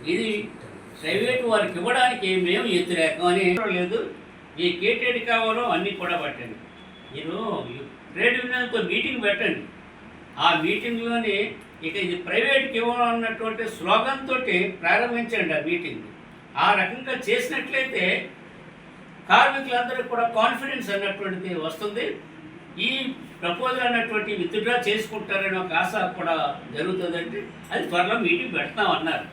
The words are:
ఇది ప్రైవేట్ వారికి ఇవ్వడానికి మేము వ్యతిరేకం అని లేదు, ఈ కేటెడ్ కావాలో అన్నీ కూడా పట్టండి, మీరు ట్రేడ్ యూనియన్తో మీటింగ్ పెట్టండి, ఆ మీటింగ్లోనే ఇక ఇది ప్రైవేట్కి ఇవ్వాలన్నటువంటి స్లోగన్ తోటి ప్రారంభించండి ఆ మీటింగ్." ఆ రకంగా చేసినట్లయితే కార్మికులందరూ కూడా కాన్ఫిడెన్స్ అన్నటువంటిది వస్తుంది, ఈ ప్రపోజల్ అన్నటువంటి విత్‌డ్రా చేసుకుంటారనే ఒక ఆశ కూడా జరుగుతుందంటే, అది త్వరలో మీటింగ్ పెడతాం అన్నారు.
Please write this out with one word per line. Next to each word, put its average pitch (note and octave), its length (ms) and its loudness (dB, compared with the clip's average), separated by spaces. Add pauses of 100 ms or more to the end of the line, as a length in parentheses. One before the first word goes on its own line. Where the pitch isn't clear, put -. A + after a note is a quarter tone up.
ఇది G#3 420 0 (540)
ప్రైవేట్ A#3 420 2
వారికి G3+ 340 2
ఇవ్వడానికి A#3+ 580 4
మేము F#3 260 4
వ్యతిరేకం E3+ 640 2
అని F3+ 320 6 (120)
లేదు, F3+ 400 0 (500)
ఈ F3 120 2
కేటెడ్ A#3 560 0
కావాలో A#3 360 2
అన్నీ F#3 260 2
కూడా E3+ 260 -2
పట్టండి, B2 420 -6 (560)
మీరు F3+ 500 -4 (480)
ట్రేడ్ A#3+ 320 2
యూనియన్తో B3 380 -2
మీటింగ్ A3+ 400 0
పెట్టండి, G3+ 380 2 (760)
ఆ D#3+ 240 4
మీటింగ్లోనే A3 920 0 (320)
ఇక E3 120 -6
ఇది F3+ 200 -2
ప్రైవేట్కి A#3 600 2
ఇవ్వాలన్నటువంటి A#3 840 0
స్లోగన్ A#3 640 0
తోటి G3+ 520 2
ప్రారంభించండి A3 760 2
ఆ - 20 2
మీటింగ్." D#3 460 -2 (540)
ఆ F3+ 160 4
రకంగా B3 480 0 (100)
చేసినట్లయితే - 1000 0 (1000)
కార్మికులందరూ B3 720 4
కూడా A#3 260 0
కాన్ఫిడెన్స్ A#3 640 0
అన్నటువంటిది F#3+ 640 -4
వస్తుంది, G3+ 600 -4 (640)
ఈ C4 360 -2 (280)
ప్రపోజల్ B3 380 0
అన్నటువంటి A3+ 560 0
విత్‌డ్రా G#3 520 2
చేసుకుంటారనే G3 680 0
ఒక D#3+ 140 -4
ఆశ F3+ 200 2 (260)
కూడా E3 420 0 (160)
జరుగుతుందంటే, F3 680 -2 (260)
అది F#3 140 -2
త్వరలో F3 320 2
మీటింగ్ - 360 0
పెడతాం - 320 0
అన్నారు. D#3+ 460 0